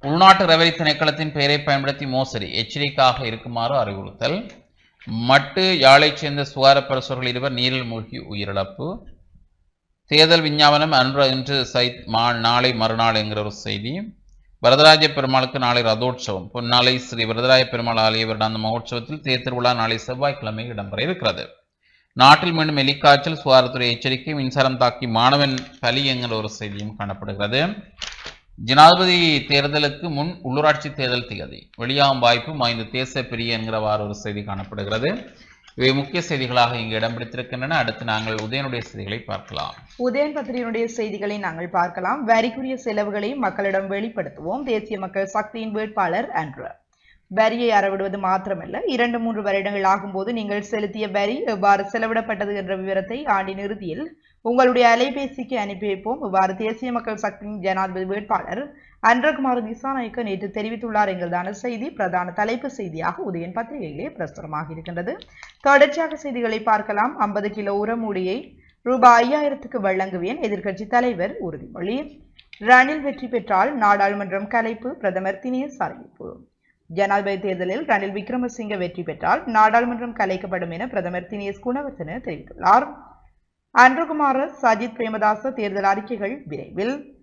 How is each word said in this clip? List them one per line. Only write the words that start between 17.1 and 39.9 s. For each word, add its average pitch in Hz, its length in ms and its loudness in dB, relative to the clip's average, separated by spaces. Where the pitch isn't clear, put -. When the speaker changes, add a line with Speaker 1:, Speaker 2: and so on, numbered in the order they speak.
Speaker 1:
வரதராஜ 127 440 4
பெருமாள் 117 280 -2
ஆலய 110 300 2
வருடாந்த 110 320 -2
மகோற்சவத்தில் 117 640 -6
தேர் 127 220 -2
திருவிழா 123 320 0
நாளை 113 240 0
செவ்வாய்க்கிழமை 120 720 -4
இடம்பெற 101 320 -6
இருக்கிறது. 139 460 -4
நாட்டில் 156 400 8
மீண்டும் 156 240 0
எலிக்காய்ச்சல், 143 680 4
சுகாதாரத்துறை 127 460 4
எச்சரிக்கை. 131 440 -4
மின்சாரம் 131 420 -2
தாக்கி 123 300 0
மாணவன் 131 500 2
பலி 127 260 0
என்கிற 123 300 -4
ஒரு 107 120 -4
செய்தியும் 104 480 -10
காணப்படுகிறது. 101 720 -4
ஜனாதிபதி 165 840 6
தேர்தலுக்கு 147 640 0
முன் 156 340 -4
உள்ளூராட்சி 147 500 0
தேர்தல் 123 340 -2
திகதி 76 480 -14
வெளியாகும் 135 420 2
வாய்ப்பு, 120 340 2
மஹிந்த 117 380 -2
தேசப்பிரிய 120 680 -4
என்கிறவாறு 107 460 -2
ஒரு 104 100 -6
செய்தி 104 300 -8
காணப்படுகிறது. 104 640 -6
இவை 131 200 2
முக்கிய 143 340 -2
செய்திகளாக 123 460 2
இங்கு 113 200 -6
இடம் 113 240 -2
பிடித்திருக்கின்றன. 123 500 -8
அடுத்து 120 360 -2
நாங்கள் 110 300 -2
உதயனுடைய 120 460 -6
செய்திகளை 104 380 -10
பார்க்கலாம். 98 560 -10